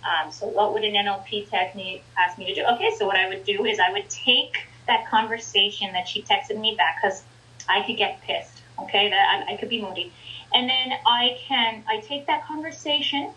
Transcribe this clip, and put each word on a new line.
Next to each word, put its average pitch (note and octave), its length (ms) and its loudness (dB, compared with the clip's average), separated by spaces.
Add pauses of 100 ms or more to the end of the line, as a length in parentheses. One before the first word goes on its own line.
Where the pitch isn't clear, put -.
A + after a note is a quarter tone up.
Um, D#3 260 0
so - 160 -6
what G#3 260 2
would G#3+ 100 0
an G#3 120 0
N G3+ 120 2
L G3 200 -2
P G#3 180 -6
technique F#3+ 580 -4 (140)
ask F3+ 200 2
me F#3+ 100 -10
to G3 80 -4
do? - 100 -2 (100)
Okay, G#4 220 2
so G3+ 80 0
what G3 120 2
I F#3 100 2
would F#3+ 160 -6
do G3+ 220 0
is G#3 140 0
I F3+ 120 6
would G3+ 180 -4
take - 580 0 (200)
that A#3 220 2
conversation G#3 840 0
that F#3 140 -2
she - 140 -6
texted G#3 380 0
me A3 160 -2
back, E3 260 -4
'cause F#3+ 220 0 (440)
I F#3+ 160 2
could A3 140 -4
get - 240 -2
pissed, - 400 -8 (180)
okay? G3+ 300 2
That G3 400 4
I, - 40 -4
I G#3 40 -8
could - 120 -6
be A3+ 120 -2
moody. F3 300 -8 (420)
And B3 160 2
then B3+ 240 0 (120)
I A#3+ 320 4 (100)
can, A#3 400 0
I A3 120 0
take C#4+ 280 -8
that D4+ 200 0
conversation D4+ 880 -2